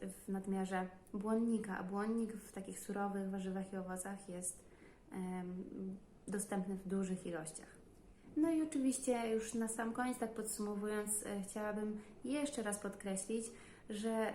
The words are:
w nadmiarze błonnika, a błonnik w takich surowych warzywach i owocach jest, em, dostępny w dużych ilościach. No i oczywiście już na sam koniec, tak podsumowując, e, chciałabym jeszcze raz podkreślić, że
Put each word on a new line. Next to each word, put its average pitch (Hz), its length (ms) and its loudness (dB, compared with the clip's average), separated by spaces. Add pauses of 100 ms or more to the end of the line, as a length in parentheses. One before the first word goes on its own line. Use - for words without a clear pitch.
(260)
w - 20 -6
nadmiarze 190 580 2 (260)
błonnika, 220 680 4
a 196 40 -2
błonnik 220 500 2
w - 200 -10
takich 190 280 -6
surowych 196 500 0
warzywach 190 420 -2
i 190 40 -4
owocach 185 520 -4
jest, 180 360 -6 (480)
em, 185 520 -2 (640)
dostępny 196 460 0
w 185 140 -6
dużych 185 380 0
ilościach. 160 420 -6 (680)
No 320 140 8
i 320 120 6
oczywiście 254 680 4
już 220 240 2
na 226 140 4
sam 226 240 0
koniec, 247 260 2
tak 220 160 0
podsumowując, 208 920 0
e, 202 160 -2
chciałabym 214 580 -2 (240)
jeszcze 285 380 0
raz 202 160 0
podkreślić, 202 680 -2 (440)
że 220 440 2